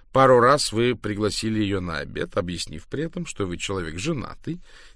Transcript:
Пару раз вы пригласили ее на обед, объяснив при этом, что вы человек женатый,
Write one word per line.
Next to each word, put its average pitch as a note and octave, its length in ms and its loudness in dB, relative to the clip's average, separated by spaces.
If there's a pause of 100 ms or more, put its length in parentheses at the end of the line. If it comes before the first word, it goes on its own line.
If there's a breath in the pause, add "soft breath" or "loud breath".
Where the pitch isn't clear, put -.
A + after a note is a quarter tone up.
(140 loud breath)
Пару C3 260 8
раз C3+ 320 4
вы A#2 240 2
пригласили G#2+ 640 -2
ее G2 220 0
на E2+ 160 -4
обед, - 400 -6
объяснив F2 500 -6
при C#3 160 -6
этом, E3 220 -8
что - 200 -6
вы F2 120 -6
человек E2+ 420 -6
женатый, C#3+ 640 -6 (340 loud breath)